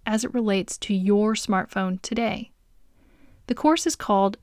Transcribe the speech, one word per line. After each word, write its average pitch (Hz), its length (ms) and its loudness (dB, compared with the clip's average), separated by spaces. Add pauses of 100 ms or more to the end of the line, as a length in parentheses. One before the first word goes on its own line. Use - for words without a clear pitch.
as 220 200 0
it - 100 -6
relates 208 440 0
to - 160 -4
your 202 400 2
smartphone 190 680 -2
today. 226 480 -4 (960)
The 247 80 -2
course 311 320 2
is 320 100 -2
called 196 460 2